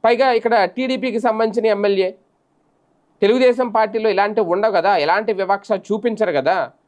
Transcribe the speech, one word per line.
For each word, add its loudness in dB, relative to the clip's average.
పైగా 4
ఇక్కడ 2
టీడీపీకి -4
సంబంధించిన -2
ఎమ్మెల్యే, 0
తెలుగుదేశం 2
పార్టీలో 0
ఇలాంటివి 0
ఉండవు 0
కదా, 2
ఎలాంటి 0
వివక్ష -2
చూపించరు -2
కదా. -2